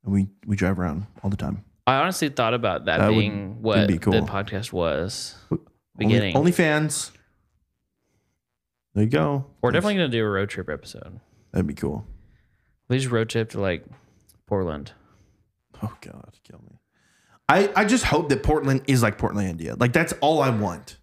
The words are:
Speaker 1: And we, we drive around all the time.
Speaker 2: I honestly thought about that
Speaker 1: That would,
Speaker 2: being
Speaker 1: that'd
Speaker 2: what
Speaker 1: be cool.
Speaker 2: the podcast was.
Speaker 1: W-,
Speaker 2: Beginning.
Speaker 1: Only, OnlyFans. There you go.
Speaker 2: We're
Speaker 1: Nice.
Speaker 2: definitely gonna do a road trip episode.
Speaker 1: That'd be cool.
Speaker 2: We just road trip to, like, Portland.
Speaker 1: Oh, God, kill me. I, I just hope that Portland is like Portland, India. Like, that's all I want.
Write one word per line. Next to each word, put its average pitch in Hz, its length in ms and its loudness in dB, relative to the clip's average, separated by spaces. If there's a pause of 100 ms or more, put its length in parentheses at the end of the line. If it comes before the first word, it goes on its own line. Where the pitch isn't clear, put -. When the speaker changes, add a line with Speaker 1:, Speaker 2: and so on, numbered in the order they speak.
Speaker 1:
And 95 80 -2
we, 98 160 4 (180)
we 101 100 0
drive 95 220 0
around 90 280 -4 (160)
all 98 80 -2
the 98 60 0
time. - 280 -6 (220)
Speaker 2:
I 131 100 4
honestly 165 320 0
thought 120 260 0
about 107 300 -2
that 80 140 2
Speaker 1:
That 101 120 4
would, 110 80 4
Speaker 2:
being 104 300 -2 (140)
Speaker 1:
that'd - 0 -
Speaker 2:
what 104 260 2
Speaker 1:
be 90 100 0
cool. 98 140 2
Speaker 2:
the 110 80 4
podcast 101 520 -6
was. 85 640 -4 (160)
Speaker 1:
W-, - 160 -6 (300)
Speaker 2:
Beginning. 101 400 2
Speaker 1:
Only, 160 160 4
OnlyFans. 156 580 0 (1800)
There 104 100 2
you 110 60 0
go. 143 360 0 (140)
Speaker 2:
We're 123 100 4
Speaker 1:
Nice. 139 80 2
Speaker 2:
definitely 202 180 2
gonna 175 120 2
do 117 160 0
a 107 60 0
road 98 200 0
trip 90 200 -8
episode. - 480 -12 (320)
Speaker 1:
That'd 90 160 0
be 73 80 -4
cool. - 320 -4 (840)
Speaker 2:
We 127 100 0
just 131 120 -4
road 113 180 0
trip 113 220 -2
to, - 100 -6
like, 92 240 -2 (640)
Portland. 85 460 -4 (920)
Speaker 1:
Oh, 110 180 -8
God, - 440 -20
kill - 160 -20
me. - 180 -20 (680)
I, 196 280 4
I 208 80 4
just 226 200 2
hope 151 260 0
that 131 120 0
Portland 139 440 2
is 127 160 4
like 107 160 2
Portland, 101 320 -2
India. 80 280 -8
Like, 123 140 2
that's 160 300 0
all 156 180 4
I 135 80 2
want. 104 540 -4